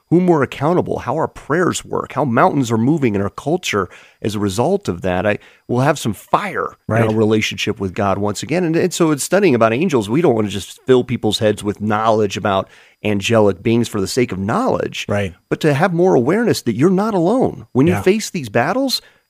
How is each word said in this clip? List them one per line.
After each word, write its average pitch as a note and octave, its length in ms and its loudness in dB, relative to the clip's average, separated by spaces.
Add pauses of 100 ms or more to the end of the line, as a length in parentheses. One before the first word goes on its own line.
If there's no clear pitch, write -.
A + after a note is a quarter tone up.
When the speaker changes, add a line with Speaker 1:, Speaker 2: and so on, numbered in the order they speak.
Speaker 1:
whom F3+ 180 4
we're E3 160 4
accountable, C3+ 580 -2
how B2 160 -4
our D3+ 120 -2
prayers - 560 -2
work, - 300 -6
how C#3 100 0
mountains C3+ 480 2
are A2+ 60 2
moving C3 360 2
in G2 60 0
our G2+ 80 -2
culture A2 640 -4 (320)
as G#2 120 -2
a G#2+ 40 -4
result A#2+ 500 0
of F2 140 -4
that. F#2 240 0
I, G#2+ 120 0 (280)
we'll A#2+ 160 0
have D3+ 160 0
some A2 160 -4
fire D3 640 -6 (100)
in G#2+ 60 0
Speaker 2:
Right. A2+ 120 4
Speaker 1:
our G#2+ 80 0
relationship G#2+ 640 0
with F#2+ 140 -4
God G2 240 0
once G2+ 260 -4
again. E3 220 -2
And, D#3+ 100 0
and E3+ 200 0
so E3 160 2
in D3+ 80 0
studying F3+ 360 2
about A2+ 200 4
angels, C3 340 0
we C3+ 140 0
don't D3 120 4
wanna A2 140 0
just F#2+ 380 -10
fill B2+ 180 4
people's A2 360 -2
heads G#2+ 220 0
with G2+ 200 -6
knowledge G#2+ 560 0
about G2 320 -2 (340)
angelic G#2 580 2
beings A#2 240 2
for G#2+ 140 -4
the F#2+ 80 -2
sake B2 240 0
of F2+ 60 -6
knowledge, B2 720 -2
Speaker 2:
Right. G2+ 240 -4 (160)
Speaker 1:
but - 100 -4
to D3 140 2
have F3 180 0
more F3 220 2
awareness D#3+ 480 2
that A#2+ 120 -2
you're C3 140 2
not G3 240 0
alone. F#3+ 600 0
When C3 140 4
you F3 60 4
Speaker 2:
Yeah. - 100 -2
Speaker 1:
face G#3 280 0
these C3 180 -6
battles, F#3 540 0 (280)